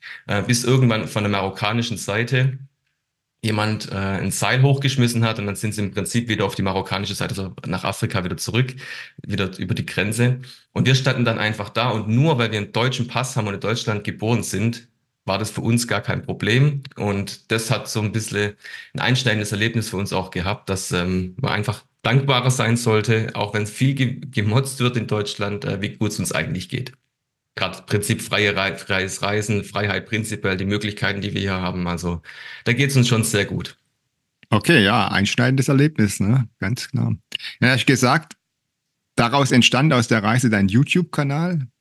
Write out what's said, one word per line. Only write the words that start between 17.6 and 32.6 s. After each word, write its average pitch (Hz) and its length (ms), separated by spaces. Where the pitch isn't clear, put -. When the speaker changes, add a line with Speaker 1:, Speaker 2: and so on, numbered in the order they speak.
Speaker 1:
hat 107 200
so 110 100
ein 107 120
bisschen 104 420
ein - 60
einschneidendes 107 520
Erlebnis 107 380
für 92 80
uns 95 160
auch 92 160
gehabt, 92 400
dass, 92 220
ähm, 92 500
man - 100
einfach 104 320
dankbarer 131 460
sein 117 280
sollte, 110 580
auch 104 180
wenn 104 140
viel 139 260
ge-, 135 260
gemotzt 117 600
wird 123 180
in 104 100
Deutschland, 101 580
äh, 101 160
wie 98 80
gut 107 220
es - 80
uns 90 120
eigentlich - 380
geht. - 240
Gerade 92 300
Prinzip 107 380
freie 101 320
Rei-, 95 200
freies 95 460
Reisen, 104 420
Freiheit 98 440
prinzipiell, 107 500
die 98 80
Möglichkeiten, 101 560
die 98 140
wir 98 60
hier 95 200
haben. 90 240
Also 87 380